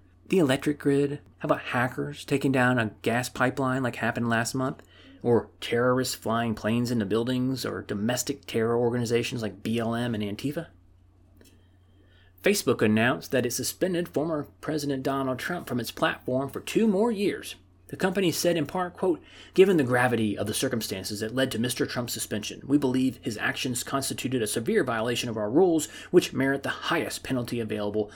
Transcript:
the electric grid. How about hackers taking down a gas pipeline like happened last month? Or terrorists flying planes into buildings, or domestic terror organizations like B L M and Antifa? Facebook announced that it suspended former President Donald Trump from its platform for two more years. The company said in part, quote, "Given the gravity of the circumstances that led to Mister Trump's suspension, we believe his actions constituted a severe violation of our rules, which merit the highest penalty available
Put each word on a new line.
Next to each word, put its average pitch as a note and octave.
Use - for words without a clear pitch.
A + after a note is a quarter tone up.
the F#3
electric C#3+
grid. C#3
How D#3
about C#3
hackers C#3+
taking C#3
down B2+
a G#2+
gas A#2+
pipeline C3
like A#2+
happened A#2
last A#2
month? C3
Or A#2
terrorists B2+
flying A2+
planes A#2
into A#2
buildings, B2
or G2
domestic A2
terror A#2
organizations A#2+
like G2+
B A2+
L A#2
M A#2+
and G#2+
Antifa? C3+
Facebook D#3
announced A2+
that B2+
it A#2+
suspended F3
former D3
President C#3+
Donald C3+
Trump -
from B2
its A2+
platform C3+
for -
two -
more G#3+
years. G3
The -
company F#3
said E3+
in D3
part, F3+
quote, -
"Given F#3
the C#3+
gravity A#2+
of G2+
the G#2
circumstances G#2+
that A2
led C3
to A2
Mister B2
Trump's A#2+
suspension, -
we C#3
believe C3
his A2
actions B2+
constituted C3
a G#2
severe E3+
violation A#2+
of A2+
our G#2+
rules, D#3+
which -
merit C3+
the -
highest -
penalty B2
available G#2+